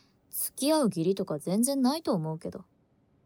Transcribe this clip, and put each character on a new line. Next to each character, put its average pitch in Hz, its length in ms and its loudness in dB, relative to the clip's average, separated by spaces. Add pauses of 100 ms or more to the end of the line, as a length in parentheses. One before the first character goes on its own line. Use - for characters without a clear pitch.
(300)
付 - 260 -6
き 285 160 2
合 311 100 4
う - 40 4
義 170 160 0
理 185 120 2
と 196 100 -4
か 160 140 -4
全 190 240 0
然 277 180 0
な 262 160 4
い 330 60 -6
と 294 120 0
思 160 200 -2
う 160 40 -8
け 175 120 -10
ど。 190 140 -12 (600)